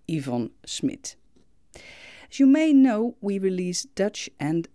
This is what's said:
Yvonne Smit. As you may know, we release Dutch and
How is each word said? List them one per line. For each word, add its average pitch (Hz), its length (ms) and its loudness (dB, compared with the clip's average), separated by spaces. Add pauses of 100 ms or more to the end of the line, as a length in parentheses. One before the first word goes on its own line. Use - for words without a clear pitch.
Yvonne 131 420 -6 (160)
Smit. - 500 -8 (600)
As - 640 -18
you 277 80 6
may 311 260 4
know, 240 480 4
we 202 160 -4
release 185 460 -4
Dutch - 560 -6
and 160 360 -2